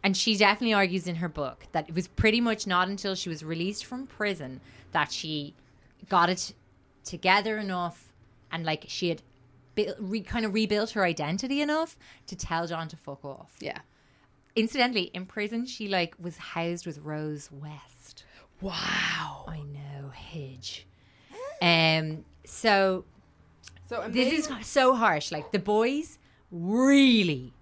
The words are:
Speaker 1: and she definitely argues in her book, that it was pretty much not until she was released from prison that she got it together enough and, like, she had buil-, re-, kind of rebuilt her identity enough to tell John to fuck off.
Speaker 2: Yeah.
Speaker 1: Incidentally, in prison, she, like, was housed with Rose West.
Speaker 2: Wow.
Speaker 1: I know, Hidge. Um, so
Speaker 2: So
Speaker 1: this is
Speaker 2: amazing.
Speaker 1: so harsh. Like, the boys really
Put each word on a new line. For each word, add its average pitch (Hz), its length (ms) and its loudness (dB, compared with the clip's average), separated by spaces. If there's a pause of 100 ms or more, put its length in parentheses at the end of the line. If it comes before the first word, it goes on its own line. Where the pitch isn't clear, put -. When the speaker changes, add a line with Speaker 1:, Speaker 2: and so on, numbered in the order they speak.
Speaker 1:
and 190 120 2
she 214 200 2
definitely 214 380 4
argues 185 340 2
in 170 80 -4
her 170 140 -2
book, 139 420 -8
that - 160 -2
it 160 60 -10
was 180 140 -2
pretty 226 340 4
much 220 240 0
not 185 220 2
until 196 260 -4
she 185 160 -6
was 156 120 -8
released 165 440 -4
from 262 200 -10
prison 156 540 -6 (320)
that 151 200 2
she 151 420 -6 (540)
got 175 220 6
it - 240 -4 (500)
together 202 540 2
enough 180 540 -6 (380)
and, 165 140 -6
like, 156 240 -2
she - 200 -2
had 160 140 -2 (520)
buil-, 208 240 0
re-, 202 220 -4
kind 220 240 -2
of 202 100 -2
rebuilt 214 360 2
her 196 140 2
identity 180 560 0
enough 302 360 -2 (320)
to 180 80 -12
tell 170 300 -4
John 165 220 -6
to 160 80 -14
fuck - 280 -14
off. - 360 -16
Speaker 2:
Yeah. - 180 -8 (760)
Speaker 1:
Incidentally, 233 500 2 (100)
in 180 120 -8
prison, 220 400 -4
she, 214 220 -8
like, 175 320 0
was 170 160 -10
housed 170 500 -6
with 151 120 -8
Rose 151 520 -8
West. - 720 -18 (360)
Speaker 2:
Wow. 185 880 -4
Speaker 1:
I 156 140 -10
know, 143 520 -12
Hidge. 131 680 -14 (800)
Um, 160 600 2 (200)
so 196 600 2 (840)
Speaker 2:
So 220 200 -6
Speaker 1:
this 247 240 2
is 302 160 0
Speaker 2:
amazing. 226 160 -8
Speaker 1:
so 262 300 4
harsh. 202 380 2
Like, 151 200 -8
the 202 60 2
boys 233 600 0 (320)
really 208 1120 6